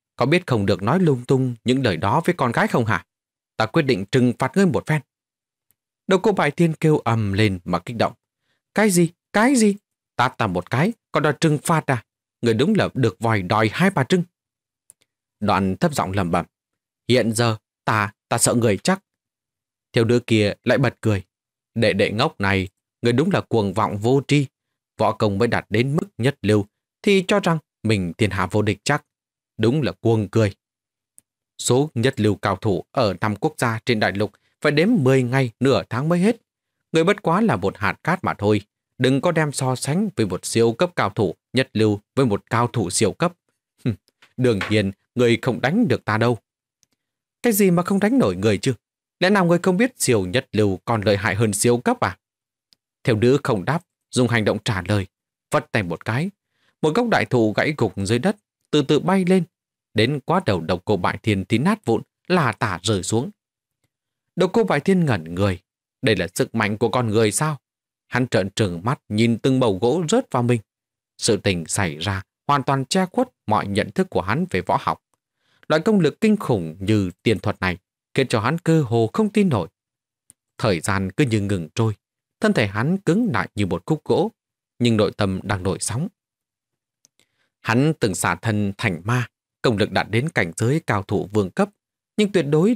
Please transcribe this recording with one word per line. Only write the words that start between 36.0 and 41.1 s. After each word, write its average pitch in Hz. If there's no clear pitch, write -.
mới 175
hết. 220
Người 160
bất 202
quá 175
là 196
một 95
hạt 98
cát 175
mà 85
thôi. 104
Đừng 131
có 175
đem 156
so 131
sánh 185
với 113
một 85
siêu 117
cấp 175
cao 107